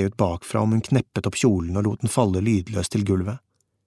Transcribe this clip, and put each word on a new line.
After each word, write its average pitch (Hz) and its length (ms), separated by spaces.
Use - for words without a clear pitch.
ut 98 120
bakfra 92 460
om 110 80
hun 110 140
kneppet 120 420
opp 98 80
kjolen 90 400
og 101 80
lot 107 220
den 113 80
falle 98 320
lydløst 98 500
til 107 80
gulvet. 98 380